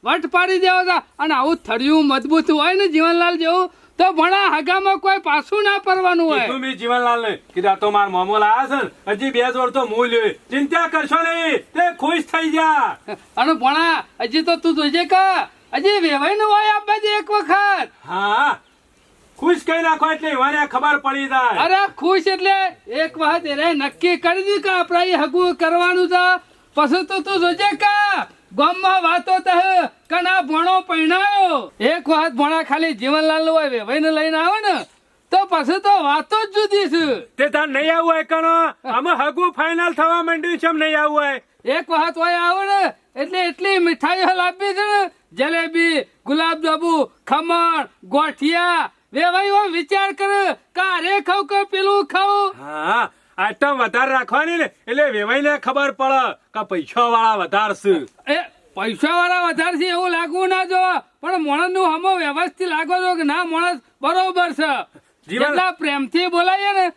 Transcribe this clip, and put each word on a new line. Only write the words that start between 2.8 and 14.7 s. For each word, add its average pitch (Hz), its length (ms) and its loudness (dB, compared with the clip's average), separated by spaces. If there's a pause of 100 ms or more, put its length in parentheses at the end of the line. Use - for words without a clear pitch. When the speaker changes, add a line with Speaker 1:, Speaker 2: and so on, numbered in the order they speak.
Speaker 1:
ને 403 140 2
જીવનલાલ 339 500 2
જેવું, 359 200 2 (340)
તો 370 200 4
ભણા 370 380 2
હગામાં 381 500 0
કોઈ 392 220 0
પાછું 302 400 0
ના 403 180 0
પડવાનું 359 440 2
હોય. 262 140 0
Speaker 2:
કીધું 254 220 -4
મેં 262 160 -6
જીવનલાલ 240 440 0
ને, 202 60 -2 (220)
કીધું 190 180 2
આ 190 100 0
તો 214 140 0
માર 202 180 2
મામો 202 300 2
લાયા 233 260 2
છે 277 140 -2
ને, 202 320 -6
હજી 269 180 -4
બે 247 240 0
જોડ 247 180 -2
તો 254 140 0
હું 233 220 0
લ્યો. 226 180 2 (220)
ચિંતા 294 400 0
કરશો 311 340 0
નહીં, 330 320 -2 (160)
તે 349 160 2 (140)
ખુશ 311 260 -2
થઈ 320 300 -2
જા. 302 360 2 (400)
Speaker 1:
અને 269 160 0 (120)
ભણા 311 320 2 (240)
હજી 262 280 -2
તો 330 140 0
તું 320 160 0